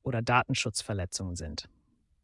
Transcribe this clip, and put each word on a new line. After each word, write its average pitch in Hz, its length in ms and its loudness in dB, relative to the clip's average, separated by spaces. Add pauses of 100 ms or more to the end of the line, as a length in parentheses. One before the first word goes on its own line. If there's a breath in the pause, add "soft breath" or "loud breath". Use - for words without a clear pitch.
oder 117 200 0
Datenschutzverletzungen 107 1120 0
sind. 80 320 -8 (560)